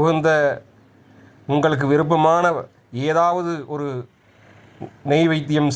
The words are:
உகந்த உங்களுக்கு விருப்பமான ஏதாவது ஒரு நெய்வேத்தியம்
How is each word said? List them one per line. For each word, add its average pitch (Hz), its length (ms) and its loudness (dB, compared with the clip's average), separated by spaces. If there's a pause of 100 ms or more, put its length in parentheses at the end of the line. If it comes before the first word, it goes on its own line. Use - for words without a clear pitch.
உகந்த 160 280 2 (1200)
உங்களுக்கு 147 380 0
விருப்பமான 160 600 2 (560)
ஏதாவது 170 440 0 (200)
ஒரு 143 140 -6 (1200)
நெய்வேத்தியம் 151 640 2